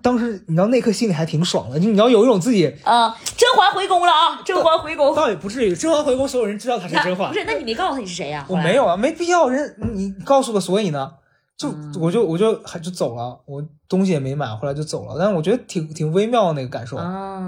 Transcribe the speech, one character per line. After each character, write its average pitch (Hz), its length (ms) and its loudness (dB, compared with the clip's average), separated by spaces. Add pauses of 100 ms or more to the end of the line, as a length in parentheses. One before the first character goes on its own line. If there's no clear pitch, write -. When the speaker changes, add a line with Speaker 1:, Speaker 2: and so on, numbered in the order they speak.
Speaker 1:
当 247 160 2
时 226 300 -4
你 160 80 -2
知 165 40 4
道 190 100 4
那 247 120 4
刻 233 100 2
心 226 160 0
里 190 60 2
还 156 100 -2
挺 160 220 0
爽 117 240 -2
的， 135 100 -2
就 190 80 2
你 226 120 2
要 226 100 6
有 220 140 6
一 - 20 6
种 220 160 4
自 220 100 0
己 190 140 4 (180)
Speaker 2:
啊， 233 320 2 (220)
甄 480 180 6
嬛 403 160 6
回 381 160 -2
宫 349 160 2
了 349 80 6
啊， 302 320 2
甄 370 160 0
嬛 330 200 4
回 302 160 -8
宫。 294 180 4
Speaker 1:
倒 294 160 2
也 196 60 -2
不 156 120 -10
至 240 220 -4
于， 175 60 0
甄 311 160 0
嬛 302 120 2
回 262 140 0
宫 269 100 0
所 254 140 -2
有 214 60 0
人 208 100 -6
知 214 100 -14
道 240 120 0
她 175 80 -10
是 151 80 -6
甄 226 200 0
嬛。 185 120 -2
Speaker 2:
那， - 0 -
不 269 80 -6
是， 381 100 -4
那 440 80 -4
你 330 100 -6
没 226 120 -6
告 359 140 -2
诉 285 40 -2
她 269 60 -6
你 214 80 -8
是 175 80 -12
谁 160 140 -8
呀， 147 200 -8
后 185 60 -2
来？ 175 60 0
Speaker 1:
我 160 60 0
没 180 60 2
有 247 140 4
啊， 175 100 0
没 254 140 -2
必 339 160 -6
要， 339 200 4
人， 254 280 -4 (180)
你 196 180 -6 (140)
告 277 160 4
诉 254 100 -4
个 208 80 0
所 185 220 0
以 196 80 -2
呢？ 139 220 -6 (440)
就， 294 140 -6
Speaker 2:
嗯。 151 300 -10
Speaker 1:
我 165 120 4
就， 220 140 2
我 160 100 0
就 208 280 2
还， - 160 -12
就 165 100 -12
走 151 260 -4
了， 123 300 -8
我 143 180 -10 (240)
东 185 160 2
西 190 80 2
也 156 80 2
没 135 140 -4
买， 143 140 -4
后 113 200 -6
来 139 60 -2
就 151 100 -6
走 147 220 -8
了。 - 140 -12
但 196 100 2
是 202 60 0
我 160 40 0
觉 180 160 0
得 - 120 -4
挺， 156 260 -6
挺 156 180 -4
微 196 140 2
妙 226 220 2
的 160 60 0
那 139 100 -6
个 127 40 -8
感 127 180 -8
受。 123 120 -10
Speaker 2:
啊， 190 400 -8 (100)